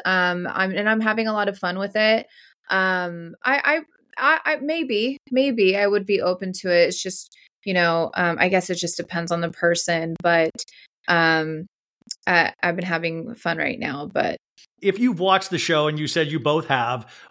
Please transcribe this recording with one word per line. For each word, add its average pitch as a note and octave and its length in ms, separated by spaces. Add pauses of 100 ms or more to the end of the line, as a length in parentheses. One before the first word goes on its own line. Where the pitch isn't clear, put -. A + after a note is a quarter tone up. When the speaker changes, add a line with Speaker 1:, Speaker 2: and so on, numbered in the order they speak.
Speaker 1:
Um, F3+ 480
I'm, F#3+ 200
and G3+ 180
I'm A3 120
having A3 260
a A3 60
lot G#3 160
of G3 80
fun F3+ 200
with G3 180
it. G#3+ 300 (440)
Um, F3+ 760
I, C4+ 200
I, D#4 160 (380)
I, D4+ 220 (140)
I, - 40
maybe, C4+ 600 (120)
maybe A#3 480
I G3+ 80
would G3+ 220
be G3 140
open F#3 400
to F#3 100
it. F3 180
It's F#3 140
just, - 320 (300)
you G3 80
know, E3+ 420
um, E3+ 240
I F#3 100
guess F#3 200
it F3+ 60
just E3+ 220
depends E3+ 340
on E3+ 100
the E3+ 100
person, E3+ 720
but, E3 280 (560)
um, D#3+ 580 (640)
I, F3 260 (100)
I've F3 120
been F3+ 100
having E3 500
fun E3 220
right D3+ 220
now, D3 320
but - 260 (440)
Speaker 2:
If G3 180
you've A#3 200
watched F#3+ 320
the F3 80
show, D3+ 280
and D3+ 120
you D3+ 80
said D#3 240
you D#3 80
both D3+ 280
have, B2 400 (240)